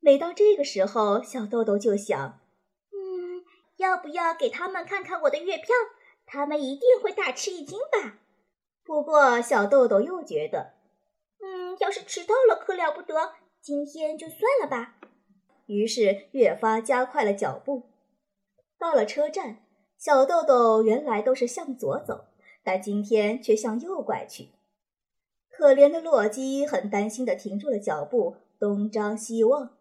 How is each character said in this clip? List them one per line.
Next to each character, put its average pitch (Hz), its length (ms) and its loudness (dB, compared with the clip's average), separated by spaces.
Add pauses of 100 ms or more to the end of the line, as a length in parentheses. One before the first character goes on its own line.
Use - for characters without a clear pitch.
每 285 160 8
到 330 160 -4
这 415 240 6
个 285 80 0
时 202 220 -2
候， 214 360 0
小 247 220 -10
豆 226 180 -2
豆 208 140 0
就 208 180 0
想 160 460 -6 (500)
，“嗯， 359 540 -10 (320)
要 370 220 0
不 339 100 -14
要 330 240 -2
给 330 160 -2
他 359 200 -6
们 381 140 -6
看 381 220 -8
看 349 200 -8
我 269 60 4
的 285 60 -4
月 339 220 -6
票？ - 80 -16 (580)
他 285 220 -6
们 302 120 -4
一 269 160 -6
定 466 140 2 (140)
会 381 100 -4
大 392 180 -4
吃 440 200 -8
一 359 120 -12
惊 302 180 -14
吧。” 427 400 -4 (600)
不 294 200 -4
过 277 400 4
小 220 240 2
豆 262 200 6
豆 208 140 4
又 339 240 -4
觉 151 240 -6
得 - 240 -8 (720)
，“嗯， 370 360 -12
要 381 100 -2
是 392 120 -10
迟 - 220 -12
到 427 100 0 (140)
了 - 80 4
可 - 160 -8
了 349 180 -2
不 302 120 -10
得， 320 320 -4 (260)
今 285 240 -6
天 311 320 -8
就 320 100 -14
算 311 140 -14 (220)
了 294 40 -4
吧。” 247 280 -8 (760)
于 208 180 0
是 202 440 0
越 208 240 4
发 220 260 0
加 247 240 0
快 262 180 -4
了 202 120 2
脚 156 280 -6
步。 185 280 -8 (880)
到 330 160 -2
了 226 100 6
车 294 240 -2
站， 302 300 -8 (400)
小 277 260 4
豆 330 180 0
豆 233 400 4
原 226 220 2
来 220 160 -2
都 254 140 2
是 240 120 -2
向 277 300 -8
左 - 220 -4
走， - 300 -12 (360)
但 190 160 -2
今 208 220 -4
天 214 400 0
却 220 120 2
向 220 240 -2
右 339 220 -8
拐 - 260 -6
去。 - 220 -20 (1080)
可 285 200 6
怜 285 160 8
的 330 100 -4
洛 285 260 2
基 269 400 -2
很 208 240 -4
担 208 180 -2
心 247 160 -8
地 226 120 -2
停 202 200 -10
住 208 120 -6
了 226 100 -2
脚 151 260 -4
步， 170 320 -2 (220)
东 208 320 -2
张 214 260 -4
西 226 280 -2
望。 254 360 0